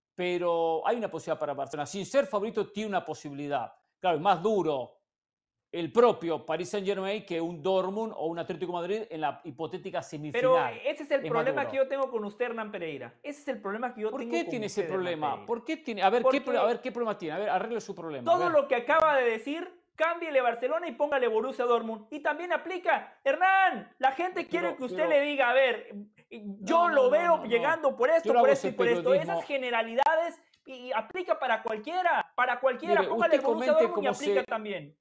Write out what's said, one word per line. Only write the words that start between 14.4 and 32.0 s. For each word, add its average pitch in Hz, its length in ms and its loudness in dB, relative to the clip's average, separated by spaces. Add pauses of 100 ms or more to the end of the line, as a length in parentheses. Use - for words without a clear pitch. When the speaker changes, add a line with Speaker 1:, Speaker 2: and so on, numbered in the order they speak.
Speaker 2:
con - 60 -10
Speaker 1:
tiene 220 160 -4
Speaker 2:
usted, 196 160 -4
Speaker 1:
ese 170 40 -2
Speaker 2:
Hernán 160 100 -6
Speaker 1:
problema? 165 340 -2
Speaker 2:
Pereira. 104 160 -8
Speaker 1:
¿Por 233 180 -4
qué 320 140 -6
tiene? 208 260 -6
A 190 60 6
ver, 240 100 2
¿qué - 20 -4
Speaker 2:
Porque 262 180 4
Speaker 1:
pro-, 247 200 -2
a 202 60 4
ver, 233 140 0
¿qué 254 120 -8
problema 220 260 -4
tiene? 156 160 -6
A 175 60 -4
ver, 208 100 -2
arregle 208 300 -2
su - 160 -12
problema, 160 340 -4
a 339 60 6
Speaker 2:
todo 359 80 2
Speaker 1:
ver. 339 80 0
Speaker 2:
lo 285 160 4
que 262 80 2
acaba 294 400 4
de 254 120 2
decir, 285 540 -6 (140)
cámbiele 330 440 0
Barcelona 254 480 0
y 262 40 -8
póngale 277 340 0
Borussia 240 380 0
Dortmund. 226 460 0
Y 294 100 -10
también 320 320 -2
aplica, 339 720 -2
Hernán, 349 760 2
la 262 140 4
gente 359 280 -2
Speaker 1:
Pero, 339 80 -4
Speaker 2:
quiere 330 280 -2
que 262 80 -8
usted 185 120 -6
Speaker 1:
pero - 140 2
Speaker 2:
le 285 120 6
diga, 277 280 2
a - 40 2
ver, 240 400 2 (360)
yo 220 580 2
Speaker 1:
No, 320 60 2
Speaker 2:
lo 262 100 6
Speaker 1:
no, 254 60 6
Speaker 2:
veo 330 260 4
Speaker 1:
no, - 20 -
no. - 80 -6
Speaker 2:
llegando 269 500 2
por 247 120 2
esto, 330 200 4
Speaker 1:
Yo 247 60 4
no 240 60 6
Speaker 2:
por 254 80 8
Speaker 1:
hago 277 60 8
Speaker 2:
esto 269 120 -4
y 180 40 0
Speaker 1:
ese - 60 -8
Speaker 2:
por 196 120 4
esto. 175 140 2
Speaker 1:
periodismo. 285 320 2
Speaker 2:
Esas 165 120 -4
generalidades 269 960 0 (240)
y, 262 100 -16
y 247 180 -10
aplica 330 460 -2
para 233 240 0
cualquiera, 262 720 -2